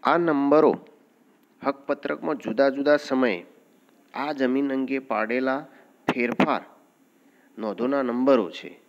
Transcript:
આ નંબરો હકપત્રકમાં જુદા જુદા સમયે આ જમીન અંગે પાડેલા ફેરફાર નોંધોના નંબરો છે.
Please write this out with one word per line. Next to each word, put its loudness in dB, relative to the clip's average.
આ 2
નંબરો 4
હકપત્રકમાં -4
જુદા 0
જુદા 2
સમયે 0
આ -6
જમીન 0
અંગે -4
પાડેલા -2
ફેરફાર -2
નોંધોના -2
નંબરો 2
છે. -16